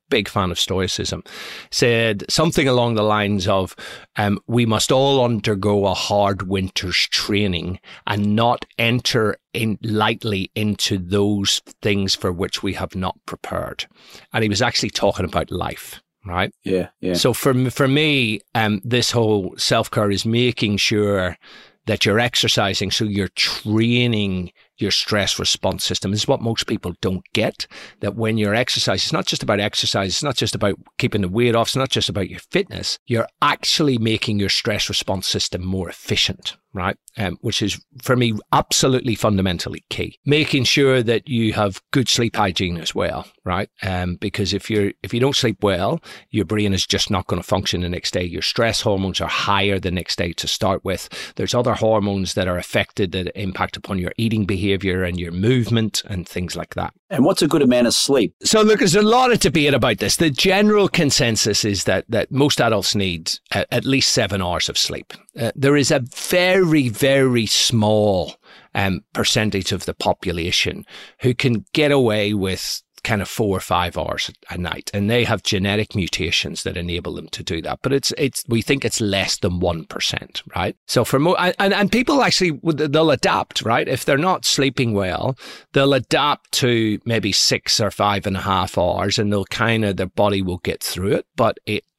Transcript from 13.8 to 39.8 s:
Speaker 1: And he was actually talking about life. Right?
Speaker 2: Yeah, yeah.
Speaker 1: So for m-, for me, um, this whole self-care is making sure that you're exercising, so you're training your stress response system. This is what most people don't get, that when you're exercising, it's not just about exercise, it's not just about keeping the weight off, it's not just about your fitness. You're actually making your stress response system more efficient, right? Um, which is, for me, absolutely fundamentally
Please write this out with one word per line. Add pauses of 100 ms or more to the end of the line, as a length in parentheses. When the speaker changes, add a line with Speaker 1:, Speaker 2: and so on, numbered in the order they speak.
Speaker 1:
And
he
was
actually
talking
about
life. (240)
Right? (100)
Speaker 2:
Yeah, (100)
yeah.
Speaker 1:
So
for
m-,
for
me, (140)
um,
this
whole
self-care
is
making
sure (500)
that
you're
exercising,
so
you're
training (240)
your
stress
response
system.
This
is
what
most
people
don't
get, (340)
that
when
you're
exercising,
it's
not
just
about
exercise,
it's
not
just
about (240)
keeping
the
weight
off,
it's
not
just
about
your
fitness.
You're (120)
actually
making
your
stress
response
system
more
efficient, (140)
right? (200)
Um,
which
is, (220)
for
me, (180)
absolutely
fundamentally